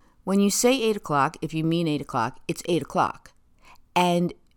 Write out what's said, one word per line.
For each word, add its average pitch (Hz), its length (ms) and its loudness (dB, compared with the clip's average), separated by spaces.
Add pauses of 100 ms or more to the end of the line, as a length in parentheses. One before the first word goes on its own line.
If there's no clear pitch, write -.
(240)
When 196 180 2
you 202 80 4
say 254 320 2
eight 226 140 0
o'clock, 147 460 -2
if 156 120 -8
you 160 120 -2
mean 165 220 0
eight 147 140 -2
o'clock, 127 480 -4
it's 156 160 -6
eight 170 160 0
o'clock. - 500 -4 (640)
And 175 340 2 (260)